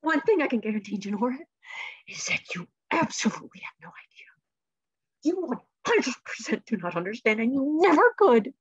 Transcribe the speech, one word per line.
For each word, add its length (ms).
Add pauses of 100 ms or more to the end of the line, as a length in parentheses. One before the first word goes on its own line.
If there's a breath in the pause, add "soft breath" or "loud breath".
One 200
thing 220
I 60
can 120
guarantee, 380
Jenora, 400 (680 loud breath)
is 200
that 280
you 120 (240)
absolutely 720
have 220
no 60
idea. 380 (960)
You 240
one 140 (260)
hundred 280 (100)
percent 420
do 100
not 200
understand 440
and 120
you 280
never 380
could. 420